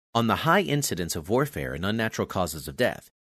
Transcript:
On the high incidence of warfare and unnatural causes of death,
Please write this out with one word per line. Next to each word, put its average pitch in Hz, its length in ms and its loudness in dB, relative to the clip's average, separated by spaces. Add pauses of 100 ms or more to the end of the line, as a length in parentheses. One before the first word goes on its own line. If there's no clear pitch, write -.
(160)
On 117 120 2
the 101 100 4
high 170 240 4
incidence 120 540 -2
of 80 140 -8
warfare 104 440 0
and 82 120 -4
unnatural 110 400 -2
causes 80 420 -2
of 69 100 -10
death, - 320 -2 (160)